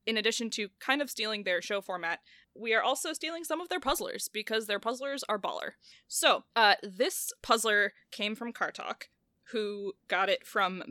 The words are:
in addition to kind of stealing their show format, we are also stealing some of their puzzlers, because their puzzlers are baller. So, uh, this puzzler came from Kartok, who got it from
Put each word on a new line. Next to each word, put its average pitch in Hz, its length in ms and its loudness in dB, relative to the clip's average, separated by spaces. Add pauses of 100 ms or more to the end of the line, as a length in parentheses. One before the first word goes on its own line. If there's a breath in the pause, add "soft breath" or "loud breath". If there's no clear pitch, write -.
in 226 140 0
addition 226 320 0
to 208 180 -4 (100)
kind 277 220 0
of 285 80 -2
stealing 214 360 -4
their 180 180 2
show 202 180 -2
format, 170 400 -4 (340 soft breath)
we 220 200 0
are 220 80 4
also 269 320 0
stealing 330 300 -6
some 320 180 -2
of 349 80 -10
their 370 100 -2
puzzlers, - 480 -2
because 220 380 -4
their 202 120 0
puzzlers 262 480 -4
are 208 140 0
baller. 185 320 -4 (340 soft breath)
So, - 380 4 (100)
uh, 214 280 8
this 208 500 -2 (100)
puzzler 214 520 4 (160)
came 208 240 -4
from 233 180 -8
Kartok, - 520 -6 (480)
who 208 420 -4 (120)
got 190 220 2
it - 180 0
from 185 440 0